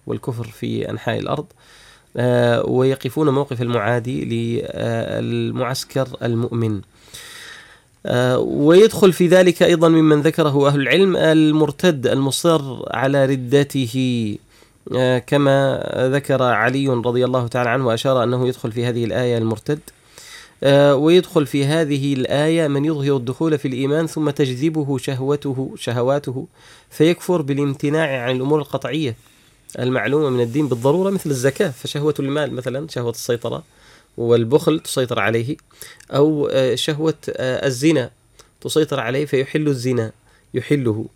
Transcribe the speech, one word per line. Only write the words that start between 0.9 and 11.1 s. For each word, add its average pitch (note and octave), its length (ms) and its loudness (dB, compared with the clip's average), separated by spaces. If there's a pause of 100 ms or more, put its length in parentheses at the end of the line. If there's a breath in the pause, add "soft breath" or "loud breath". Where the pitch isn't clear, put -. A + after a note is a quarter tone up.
الأرض، G2+ 260 -6 (720 soft breath)
آه، A#2+ 520 2
ويقفون C3 600 0
موقف C3+ 320 -2
المعادي A#2+ 640 -2
للمعسكر A#2 1800 -4 (160)
المؤمن. A2+ 580 -2 (1200 loud breath)
آه، B2 340 0
ويدخل D#3+ 760 6
في F3+ 140 2
ذلك F#3 360 6
أيضًا E3+ 260 6
ممن D#3 320 6
ذكره C#3+ 460 2
أهل C#3+ 140 2
العلم F3 340 4